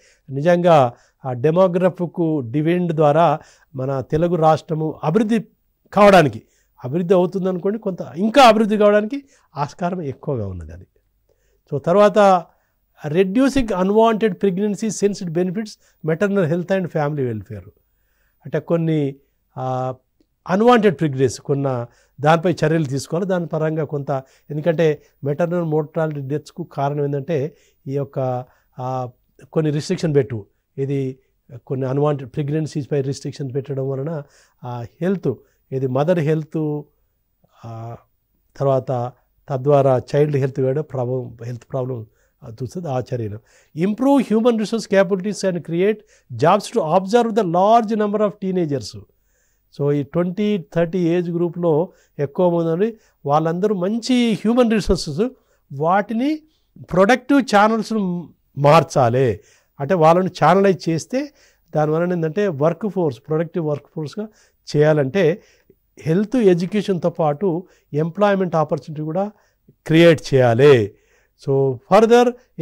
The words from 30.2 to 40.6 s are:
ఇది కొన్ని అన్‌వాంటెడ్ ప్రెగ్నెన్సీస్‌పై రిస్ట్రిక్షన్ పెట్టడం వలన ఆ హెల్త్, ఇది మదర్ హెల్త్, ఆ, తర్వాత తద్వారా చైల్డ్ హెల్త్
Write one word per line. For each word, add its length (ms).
ఇది 420
కొన్ని 200
అన్‌వాంటెడ్ 420
ప్రెగ్నెన్సీస్‌పై 720
రిస్ట్రిక్షన్ 520
పెట్టడం 360
వలన 340
ఆ 220
హెల్త్, 320
ఇది 160
మదర్ 320
హెల్త్, 640
ఆ, 300
తర్వాత 540
తద్వారా 520
చైల్డ్ 220
హెల్త్ 240